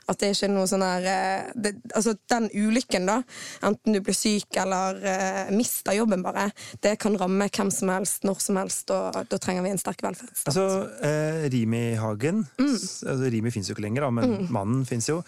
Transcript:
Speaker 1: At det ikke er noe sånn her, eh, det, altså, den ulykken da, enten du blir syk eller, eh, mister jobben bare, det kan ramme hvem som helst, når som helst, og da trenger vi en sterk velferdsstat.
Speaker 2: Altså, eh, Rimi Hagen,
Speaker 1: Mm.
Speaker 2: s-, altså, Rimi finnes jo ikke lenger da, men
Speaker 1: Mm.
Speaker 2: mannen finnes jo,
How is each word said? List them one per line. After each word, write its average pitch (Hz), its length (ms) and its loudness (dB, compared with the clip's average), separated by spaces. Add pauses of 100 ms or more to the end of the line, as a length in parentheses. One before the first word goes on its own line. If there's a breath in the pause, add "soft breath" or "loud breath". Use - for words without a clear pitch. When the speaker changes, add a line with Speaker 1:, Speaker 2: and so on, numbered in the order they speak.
Speaker 1:
At - 120 0
det 208 120 2
ikke 202 160 0
er 196 60 2
noe 190 120 4
sånn 190 160 2
her, 180 220 2
eh, 190 560 0
det, 208 140 -2 (200)
altså, 220 200 2 (160)
den 233 260 2
ulykken 208 500 2
da, 208 120 4 (440 loud breath)
enten 202 300 2
du 202 80 4
blir 196 160 0
syk - 400 0
eller, 190 480 0
eh, 190 480 0
mister 208 400 0
jobben 202 320 2
bare, 196 300 -2 (260 loud breath)
det 208 200 2
kan 208 180 2
ramme 190 340 2
hvem 202 180 0
som 185 200 0
helst, 190 340 -2
når 196 160 0
som 202 160 0
helst, 190 360 -4
og 185 360 -2
da 202 100 -2
trenger 180 260 -2
vi 190 80 0
en 190 60 -2
sterk 190 240 -4
velferdsstat. - 460 -6
Speaker 2:
Altså, 190 560 0
eh, 151 460 0
Rimi 117 460 2
Hagen, 117 520 0 (100)
Speaker 1:
Mm. 269 180 2
Speaker 2:
s-, - 280 -6
altså, 131 260 0
Rimi 117 220 0
finnes 98 160 -4
jo 107 80 -4
ikke 104 160 -6
lenger 135 100 0
da, 139 80 0
men 190 280 2
Speaker 1:
Mm. 185 120 -4
Speaker 2:
mannen 117 380 0
finnes 113 220 -2
jo, 165 180 0